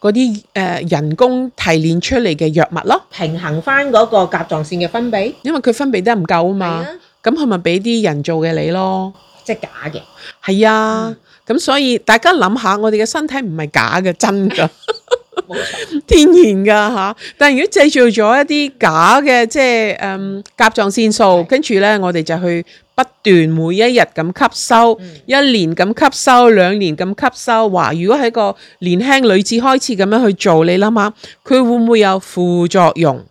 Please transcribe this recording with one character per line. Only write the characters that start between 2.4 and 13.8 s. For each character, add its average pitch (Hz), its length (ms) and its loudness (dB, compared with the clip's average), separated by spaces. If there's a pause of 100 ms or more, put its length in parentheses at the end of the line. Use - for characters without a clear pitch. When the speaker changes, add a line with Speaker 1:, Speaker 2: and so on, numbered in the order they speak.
Speaker 1:
藥 156 180 2
物 170 40 -8 (120)
咯。 311 120 2 (100)
Speaker 2:
平 165 280 -8
衡 160 240 -6
返 277 280 0
嗰 226 160 4
個 208 200 2
甲 170 220 -4
狀 156 160 -4
腺 175 160 -8
嘅 175 80 -2
分 233 240 -4
泌？ 214 200 -2 (100)
Speaker 1:
因 277 100 -4
為 302 80 -2
佢 247 120 0
分 277 200 -2
泌 190 100 -2
得 226 120 0
唔 190 120 -2
夠 170 220 0
吖 196 60 -2
嘛。 170 280 -4
Speaker 2:
係 175 40 -10
啊。 294 40 -12 (320)
Speaker 1:
噉 226 120 0
佢 311 120 -2
咪 202 120 0
畀 175 220 0
啲 226 240 -2
人 147 180 -2
造 165 140 -4
嘅 165 220 -2
你 151 120 -2
咯。 190 420 -4 (320)
Speaker 2:
即 - 100 -6
係 214 60 -14
假 - 80 -14 (240)
嘅。 143 80 -14 (440)
Speaker 1:
係 196 240 2
啊。 220 400 0
Speaker 2:
嗯。 226 80 -10 (300)
Speaker 1:
噉 240 120 -2
所 285 200 0
以 254 200 0
大 220 200 0
家 339 140 2
諗 226 280 0
吓， 202 180 -2
我 220 120 0
哋 214 120 0
嘅 220 40 0
身 302 200 -6
體 269 120 -6
唔 214 180 -8
係 156 140 -6
假 117 300 -2